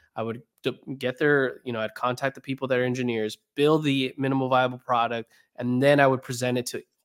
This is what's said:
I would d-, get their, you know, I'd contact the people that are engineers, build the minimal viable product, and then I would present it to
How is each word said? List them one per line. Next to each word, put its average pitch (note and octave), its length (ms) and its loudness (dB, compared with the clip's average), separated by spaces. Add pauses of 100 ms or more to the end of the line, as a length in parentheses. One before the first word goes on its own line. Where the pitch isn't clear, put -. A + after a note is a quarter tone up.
(140)
I A#2 80 -6
would A2+ 200 -8 (200)
d-, B2+ 160 -4 (200)
get B2+ 200 -4
their, C#3+ 460 2
you B2+ 80 -6
know, A2+ 80 -4
I'd A2 140 -6
contact B2+ 400 -2
the - 60 -16
people C3+ 280 -8
that B2+ 100 2
are B2 60 2
engineers, A#2+ 540 -2 (160)
build D3+ 300 4
the C3+ 340 0
minimal C3+ 300 0
viable B2+ 300 2
product, A#2 540 -2 (240)
and B2 260 0
then C#3+ 180 6
I C#3 60 6
would C3 160 2
present B2 360 -4
it B2 80 -6
to - 160 -10 (220)